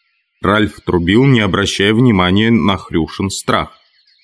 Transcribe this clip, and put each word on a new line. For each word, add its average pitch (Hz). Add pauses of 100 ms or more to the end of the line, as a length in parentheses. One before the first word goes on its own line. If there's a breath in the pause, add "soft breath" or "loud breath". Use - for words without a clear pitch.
(400)
Ральф 104
трубил, 92
не 127
обращая 98
внимания 107
на 98
Хрюшин 85
страх. - (480)